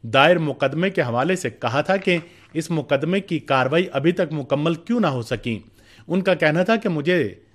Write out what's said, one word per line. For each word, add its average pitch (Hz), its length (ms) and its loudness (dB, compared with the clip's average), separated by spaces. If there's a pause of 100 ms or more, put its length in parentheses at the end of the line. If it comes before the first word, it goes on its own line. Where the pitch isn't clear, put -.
دائر 139 340 4
مقدمے 151 520 0
کے 185 120 -2
حوالے 131 340 0
سے 175 140 -6
کہا 123 320 -2
تھا 185 160 0
کہ 185 200 0 (360)
اس 165 180 -6
مقدمے 156 480 0
کی 180 200 -4
کاروائی 135 540 2
ابھی 139 180 2
تک 170 200 -2
مکمل 147 420 -2
کیوں 233 260 -4
نہ 202 80 2
ہو 131 140 -2
سکی۔ 113 380 -6 (480)
ان 180 140 0
کا 190 120 2
کہنا 160 300 2
تھا 220 120 2
کہ 220 140 -2
مجھے 151 440 0 (220)